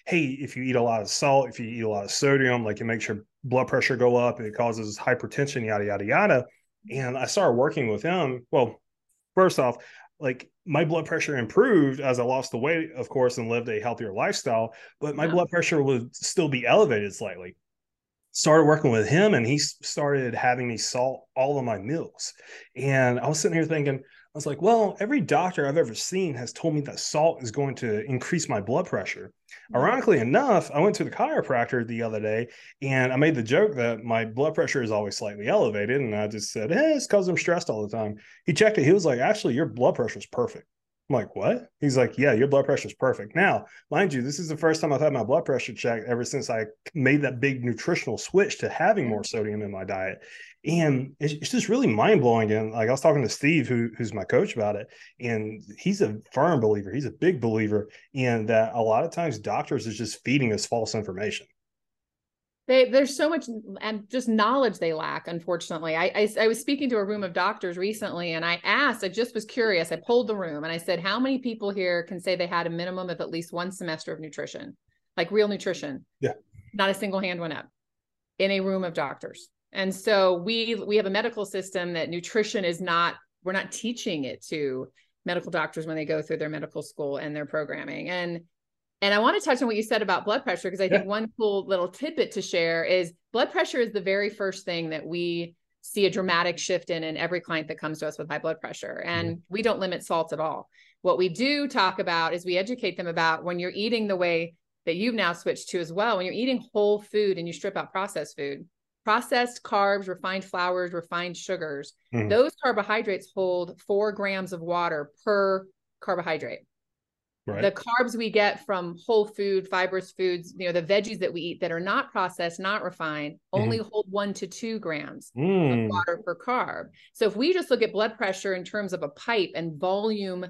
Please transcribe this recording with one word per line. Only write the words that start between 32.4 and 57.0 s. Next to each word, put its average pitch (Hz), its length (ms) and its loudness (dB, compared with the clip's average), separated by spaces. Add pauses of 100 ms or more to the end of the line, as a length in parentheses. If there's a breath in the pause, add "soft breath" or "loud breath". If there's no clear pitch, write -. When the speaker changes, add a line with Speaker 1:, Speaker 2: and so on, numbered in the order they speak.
Speaker 1:
and 131 320 2
I 127 40 0
made 156 180 6
the 123 80 0
joke 147 320 4
that 117 300 -2
my 113 200 0
blood 135 300 -2
pressure 139 300 0
is 107 80 -2
always 104 240 0
slightly 104 320 -6
elevated. 123 520 2
And 113 140 -2
I 107 140 0
just 107 240 -8
said, 113 180 -2
"Hey, 294 220 4
it's 285 160 -2
'cause 202 180 4
I'm 180 100 0
stressed 170 320 0
all 107 140 -2
the 107 140 -6
time." 107 180 -4 (320 loud breath)
He - 60 2
checked 214 260 6
it. 147 60 6
He 147 80 8
was 190 120 6
like, 131 140 4
"Actually, 165 360 2
your 147 120 2
blood 127 300 2
pressure 110 240 -2
is - 60 -16
perfect." - 420 -4 (400)
I'm 143 60 0
like, 107 200 -2
"What?" 131 320 0 (140)
He's 139 160 2
like, 123 200 4
"Yeah, 135 180 6
your 120 120 6
blood 139 200 4
pressure 139 200 0
is - 80 -14
perfect." 110 400 -2
Now, 160 300 4 (260 loud breath)
mind 165 220 2
you, 127 100 0
this 143 160 -4
is 170 100 -8
the 156 80 -4
first 160 240 2
time 156 120 2
I've 131 80 2
had 151 120 4
my 123 120 0
blood 156 200 2
pressure 127 300 -2
checked 113 320 -2
ever 123 160 0
since 123 260 -4
I 110 180 -2 (280)
made 143 280 4
that 123 180 -2
big 131 240 0
nutritional 123 520 -2
switch - 420 2
to 117 100 -2
having 175 400 2
more 107 160 -2
Speaker 2:
Yeah. - 40 -8
Speaker 1:
sodium 107 340 -4
in 101 100 -8
my 95 100 -8
diet. 95 400 -6 (420 loud breath)
And 147 540 2
it's, 151 140 -2
it's 147 180 -8
just - 180 0
really 247 200 4
mind 139 320 6
blowing. 113 320 4
And, 110 180 0
like, 110 160 0
I 120 60 4
was 135 80 0
talking 147 220 6
to 110 80 2
Steve, 143 360 2
who, 117 300 0
who's 110 160 -4
my 101 120 -6
coach, 147 300 2
about 104 220 0
it. 104 100 -10 (320 loud breath)
And 110 460 -4 (140)
he's 196 240 0
a 107 160 0 (140)
firm 151 280 4
believer. 104 320 2
He's 131 140 -4